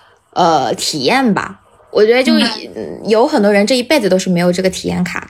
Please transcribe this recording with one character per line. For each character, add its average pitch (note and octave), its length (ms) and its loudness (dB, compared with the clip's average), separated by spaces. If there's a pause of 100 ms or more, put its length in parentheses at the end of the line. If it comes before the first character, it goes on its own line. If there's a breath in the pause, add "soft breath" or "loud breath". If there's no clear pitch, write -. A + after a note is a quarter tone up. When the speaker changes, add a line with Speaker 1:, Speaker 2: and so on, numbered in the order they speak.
(320 soft breath)
Speaker 1:
呃， D#3 420 2
体 - 240 -6
验 A#3+ 340 0
吧。 - 280 -6 (300)
我 G#3 140 4
觉 A3+ 80 4
得 B3+ 80 4
就 B3 140 2
Speaker 2:
嗯。 - 720 -6
Speaker 1:
有 A3 220 2
很 D4+ 140 0
多 G3+ 100 4
人 G3+ 140 2
这 C4+ 100 0
一 B3 60 0
辈 D4 180 0
子 G#3 80 -2
都 F#3 120 2
是 F#3+ 100 -4
没 F3 100 2
有 F3+ 140 2
这 F#3 80 -4
个 F#3+ 80 0
体 F3+ 200 -6
验 F3+ 140 -2
卡 - 260 -6